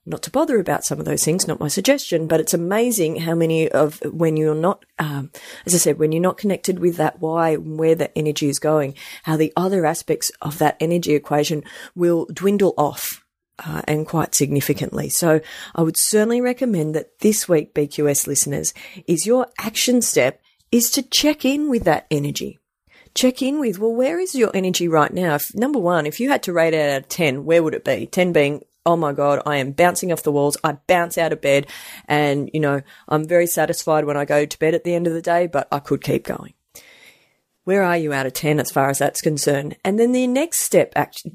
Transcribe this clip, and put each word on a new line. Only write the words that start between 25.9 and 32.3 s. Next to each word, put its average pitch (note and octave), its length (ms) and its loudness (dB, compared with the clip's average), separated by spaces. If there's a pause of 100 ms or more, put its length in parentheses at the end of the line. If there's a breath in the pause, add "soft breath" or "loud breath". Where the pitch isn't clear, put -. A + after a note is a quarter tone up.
if D3+ 140 -8
you B3+ 100 0
had C4+ 140 0
to F3+ 100 -6
rate E3 180 4
it D3+ 180 2
out C#3 120 -2
of - 80 -20
ten, D3 340 -2
where E3 180 4
would D#3 120 0
it - 100 -8
be? B2 220 -2
Ten F3+ 260 0
being, D3 300 2 (240)
"Oh E3+ 100 4
my D#3 160 -2
God, C#3+ 320 0
I D3 120 -2
am C#3 160 -2
bouncing F3 380 2
off D#3+ 120 -2
the D3+ 100 0
walls. C#3+ 320 2
I D3 220 -2
bounce E3+ 320 2
out D#3+ 160 0
of - 80 -10
bed C#3 240 2 (420 loud breath)
and, D3 460 0